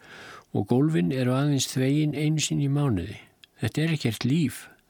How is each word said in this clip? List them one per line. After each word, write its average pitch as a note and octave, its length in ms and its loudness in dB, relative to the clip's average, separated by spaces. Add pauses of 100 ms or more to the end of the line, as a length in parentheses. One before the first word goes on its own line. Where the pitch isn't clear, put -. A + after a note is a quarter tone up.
(540)
og G#2+ 160 0
gólfin D#3+ 420 2
eru B2+ 220 0
aðeins C#3 380 0
þvegin C#3+ 420 2
einu D3+ 280 0
sinni C#3+ 280 0
í C#3 40 0
mánuði. G#2 440 0 (440)
Þetta C3 220 -2
er E3 120 0
ekkert B2 340 -2
líf, C#3+ 280 2 (320)